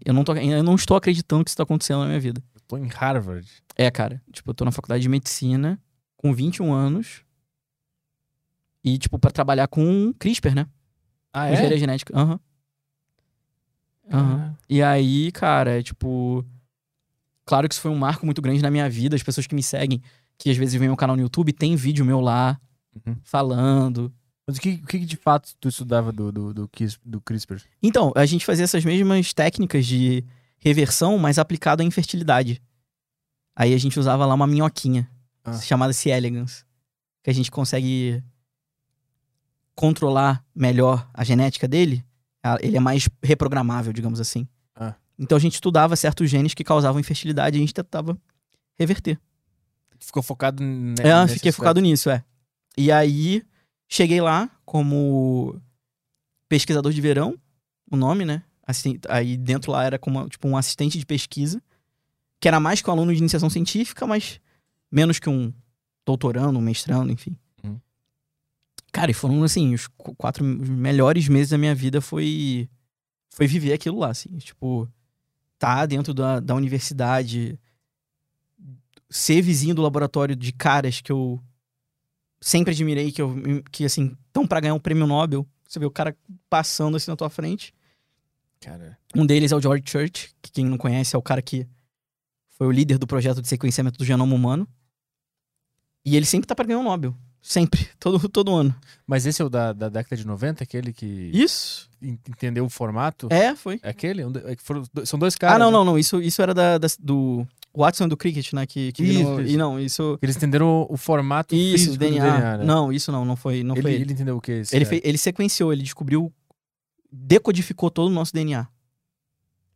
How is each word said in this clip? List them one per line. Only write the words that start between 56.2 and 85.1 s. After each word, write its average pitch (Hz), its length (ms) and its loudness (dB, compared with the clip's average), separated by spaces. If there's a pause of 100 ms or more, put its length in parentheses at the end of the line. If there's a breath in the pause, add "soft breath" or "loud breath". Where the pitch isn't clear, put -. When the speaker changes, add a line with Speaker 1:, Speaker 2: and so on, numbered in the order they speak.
Speaker 1:
pesquisador 147 460 0
de 147 80 -2
verão, 151 360 0 (540)
o 143 60 0
nome, 156 260 0
né? 156 200 -4 (220)
Assim, 131 340 -4 (100)
aí 123 260 0
dentro 127 360 -2
lá 135 120 0
era 131 160 -2
como, 131 300 -4
tipo, - 180 -8
um 135 80 2
assistente 147 420 -2
de 143 80 -8
pesquisa, 151 560 -4 (800)
que - 80 2
era 160 120 6
mais 165 220 0
que - 80 -4
um 180 40 0
aluno 170 180 2
de 165 80 2
iniciação 160 300 2
científica, - 580 -4
mas 214 320 -4 (500)
menos 160 300 2
que - 100 -10
um 123 220 0 (540)
doutorando, 131 540 0
um - 20 0
mestrando, 113 500 0
enfim. 120 240 -8 (280)
Speaker 2:
Uhum. 104 160 -12 (1120)
Speaker 1:
Cara, 170 180 2
e - 20 0
foram, 143 300 2
assim, 151 300 2
os 120 140 -4
qu-, - 280 -18
quatro, - 300 -4
os 131 240 -2
melhores 135 580 2
meses 139 220 4
da 151 80 2
minha 147 180 2
vida 131 240 -2
foi, 151 720 -4 (600)
foi 143 180 0
viver 143 260 0
aquilo 165 260 -4
lá, 143 120 -2
assim. 170 260 -12
Tipo, 127 500 -6 (720)
tá 135 280 0
dentro 139 280 -2
da, 131 260 -2
da 120 160 -2
universidade, 127 1040 -2 (1500)
ser 160 320 2
vizinho 165 340 2
do 160 60 0
laboratório 143 540 0
de 123 160 -6
caras 135 500 0
que - 100 -8
eu 127 300 -4 (1000)
sempre 170 340 0
admirei, 151 380 -2
que 151 100 -6
eu, 131 140 -4 (360)
que, - 120 -6
assim, 135 320 -2 (160)
tão 269 160 0
pra 165 120 0
ganhar 151 160 0
um 151 40 -4
prêmio 156 280 0
Nobel, 143 380 0 (220)